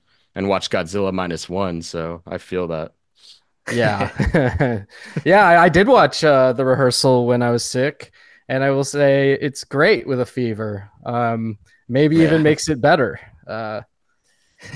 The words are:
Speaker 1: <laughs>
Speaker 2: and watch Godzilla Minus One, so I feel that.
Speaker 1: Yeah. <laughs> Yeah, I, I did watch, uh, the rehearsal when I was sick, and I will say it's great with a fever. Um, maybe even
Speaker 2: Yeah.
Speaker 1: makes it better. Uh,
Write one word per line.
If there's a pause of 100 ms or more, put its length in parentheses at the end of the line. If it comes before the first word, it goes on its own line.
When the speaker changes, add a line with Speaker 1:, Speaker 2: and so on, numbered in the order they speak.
(180)
Speaker 1:
<laughs>
Speaker 2:
and
watch
Godzilla
Minus
One,
so
I
feel
that. (840)
Speaker 1:
Yeah. (180)
<laughs>
Yeah,
I,
I
did
watch,
uh,
the
rehearsal
when
I
was
sick, (360)
and
I
will
say (100)
it's
great
with
a
fever. (160)
Um, (320)
maybe
even
Speaker 2:
Yeah.
Speaker 1:
makes
it
better. (280)
Uh, (920)